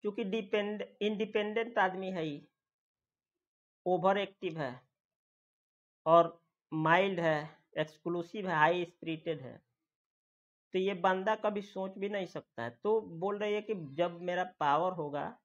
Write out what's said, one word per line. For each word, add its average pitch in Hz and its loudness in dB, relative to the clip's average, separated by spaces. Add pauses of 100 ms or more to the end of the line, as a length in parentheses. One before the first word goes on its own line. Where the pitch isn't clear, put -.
क्योंकि 208 -4
डिपेंड-, 208 -2 (180)
independent 214 0
आदमी 185 0
है 180 -4
ही, 147 -6 (1400)
ओवर 180 2
एक्टिव 190 -6
है 131 -6 (1300)
और 165 6 (300)
mild 170 4
है, 156 0 (180)
exclusive 175 -4
है, 170 0
हाई 170 4
spirited 160 -6
है, 123 -16 (1000)
तो 185 0
ये 190 0
बंदा 190 2
कभी 208 -2
सोच 190 -8
भी 196 -4
नहीं 196 -4
सकता - -10
है। 117 -4
तो 214 0
बोल 185 -6
रही 208 -2
है 208 -2
कि 214 -4
जब 170 -4
मेरा 180 -2
power 160 0
होगा 151 -6